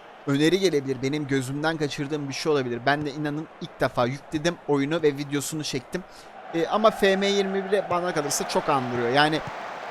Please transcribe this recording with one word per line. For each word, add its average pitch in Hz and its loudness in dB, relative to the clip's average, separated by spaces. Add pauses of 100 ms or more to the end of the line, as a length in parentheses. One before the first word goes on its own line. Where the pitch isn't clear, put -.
(280)
öneri 156 4
gelebilir, 139 0
benim 143 -2
gözümden 139 0
kaçırdığım 147 -4
bir 135 -6
şey 160 -2
olabilir. 123 0
Ben 147 2
de 143 -4
inanın 151 -6 (140)
ilk - -12
defa 135 2
yükledim 147 -2 (100)
oyunu 143 2
ve 151 4 (100)
videosunu 143 -4
çektim. 165 -6 (500)
Ee, 165 0
ama 214 4
F 196 4
M 196 2
yirmi 196 0
bire 190 0
bana 175 0
kalırsa 147 -2
çok - 0
andırıyor. 123 0
Yani 147 4 (520)